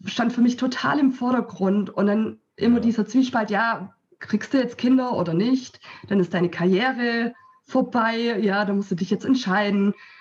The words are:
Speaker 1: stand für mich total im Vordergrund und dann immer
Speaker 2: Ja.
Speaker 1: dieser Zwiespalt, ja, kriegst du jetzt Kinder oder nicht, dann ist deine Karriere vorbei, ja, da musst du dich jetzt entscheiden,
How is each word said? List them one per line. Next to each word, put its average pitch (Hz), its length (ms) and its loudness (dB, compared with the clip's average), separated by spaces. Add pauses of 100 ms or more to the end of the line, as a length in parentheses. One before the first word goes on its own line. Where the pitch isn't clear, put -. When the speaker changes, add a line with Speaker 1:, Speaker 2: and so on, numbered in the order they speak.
Speaker 1:
stand 233 260 -2
für 240 100 0
mich 240 140 4
total - 420 -2
im 269 140 4
Vordergrund 208 800 -2
und 196 160 0
dann 220 340 -2 (160)
immer 240 240 4
Speaker 2:
Ja. - 0 -
Speaker 1:
dieser 220 260 0
Zwiespalt, 247 440 0
ja, 190 440 -2 (260)
kriegst - 340 -4
du 269 40 4
jetzt 240 200 -2
Kinder 254 380 2
oder 170 180 -2
nicht, 247 460 0 (280)
dann 202 120 2
ist 175 140 0
deine 175 160 2
Karriere 233 840 0 (300)
vorbei, 233 760 0
ja, 208 240 0
da 202 100 0
musst 202 160 -2
du 196 60 -2
dich 185 140 -4
jetzt 196 160 -2
entscheiden, 202 680 0 (260)